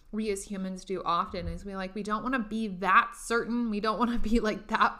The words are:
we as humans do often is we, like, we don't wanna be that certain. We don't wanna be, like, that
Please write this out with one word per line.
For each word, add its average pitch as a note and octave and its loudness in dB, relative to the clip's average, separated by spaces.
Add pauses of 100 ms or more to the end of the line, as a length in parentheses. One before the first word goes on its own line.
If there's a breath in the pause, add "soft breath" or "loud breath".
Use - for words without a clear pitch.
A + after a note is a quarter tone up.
(120)
we G#3+ -2
as G3 -2
humans F#3+ -6
do F#3 -6
often F3 -2
is E3+ -6
we, G3 -8
like, F#3+ -6
we G#3 -4
don't G#3+ -2
wanna B3+ 0
be A3 -2
that F#3+ 4
certain. A#3 0
We G#3 -2
don't G#3+ 0
wanna A#3+ 2
be, A3+ 6
like, G#3+ 0
that - 2